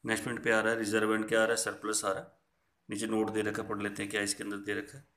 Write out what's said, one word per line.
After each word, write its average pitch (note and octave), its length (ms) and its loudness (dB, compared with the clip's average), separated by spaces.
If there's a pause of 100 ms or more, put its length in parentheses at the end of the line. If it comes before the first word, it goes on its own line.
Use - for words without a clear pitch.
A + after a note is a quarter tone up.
नेक्स्ट A2+ 200 0
पॉइंट A#2+ 200 -4
पे A#2 60 2
आ A2 100 6
रहा A2 120 4
है A2+ 60 0
रिजर्व G#2+ 360 2
end G#2+ 140 0
क्या A2+ 120 4
आ A2 40 8
रहा A#2 80 2
है, A2+ 40 2
सरप्लस G#2+ 480 -2
आ G2 60 2
रहा F#2+ 100 -2
है। - 80 -16 (600)
नीचे G#2+ 180 -4
note A2 240 2
दे G#2+ 120 0
रखा G#2 200 -2
है, G#2 60 -8
पढ़ G2+ 140 -4
लेते G2+ 200 -4
हैं G2 80 -6
क्या G#2+ 100 -2
इसके G2+ 240 -2
अंदर G2+ 140 -6
दे G2+ 160 -4
रखा A2+ 240 -6
है। C#3+ 60 -20 (120)